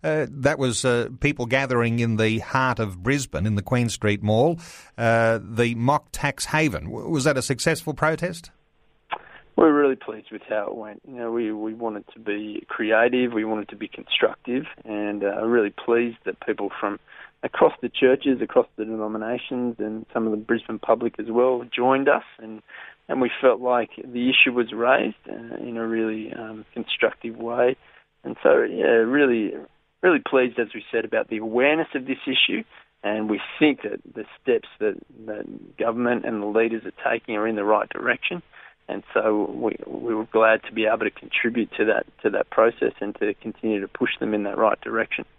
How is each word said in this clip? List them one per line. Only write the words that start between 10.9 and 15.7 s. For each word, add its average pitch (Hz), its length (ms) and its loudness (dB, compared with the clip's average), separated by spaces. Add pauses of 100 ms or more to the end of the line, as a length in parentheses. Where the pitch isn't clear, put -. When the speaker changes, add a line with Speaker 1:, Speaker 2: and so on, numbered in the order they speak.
Speaker 2:
You 135 100 -18
know, 117 160 -6
we, 117 200 -2
we 107 220 -6
wanted 110 400 -8
to 113 60 -20
be 107 500 -8
creative, 120 640 2
we 107 100 0
wanted 107 260 -4
to 107 60 -16
be 104 140 -10
constructive, - 760 -2 (220)
and, 104 360 -4
uh, 98 240 -2
really 117 260 2